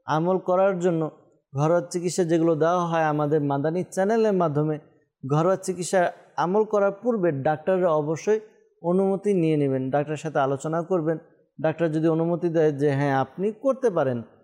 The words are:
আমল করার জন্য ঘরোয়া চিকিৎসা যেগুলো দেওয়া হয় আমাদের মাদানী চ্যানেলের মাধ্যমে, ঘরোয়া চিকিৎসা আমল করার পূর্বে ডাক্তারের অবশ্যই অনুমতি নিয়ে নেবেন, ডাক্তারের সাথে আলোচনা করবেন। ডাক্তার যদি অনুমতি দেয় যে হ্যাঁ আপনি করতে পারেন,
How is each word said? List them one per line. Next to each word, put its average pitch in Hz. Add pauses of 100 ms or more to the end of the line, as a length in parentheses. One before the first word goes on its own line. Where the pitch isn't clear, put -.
আমল 170
করার 185
জন্য 165 (440)
ঘরোয়া 160
চিকিৎসা 175
যেগুলো 165
দেওয়া 170
হয় 165
আমাদের 151
মাদানী 143
চ্যানেলের 214
মাধ্যমে, 151 (520)
ঘরোয়া 170
চিকিৎসা 180 (260)
আমল 185
করার 202
পূর্বে 196
ডাক্তারের 156
অবশ্যই 160 (420)
অনুমতি 190
নিয়ে 160
নেবেন, 135
ডাক্তারের 147
সাথে 151
আলোচনা 139
করবেন। 165 (440)
ডাক্তার 160
যদি 160
অনুমতি 165
দেয় 156
যে 143
হ্যাঁ 139
আপনি 175
করতে 262
পারেন, 135 (220)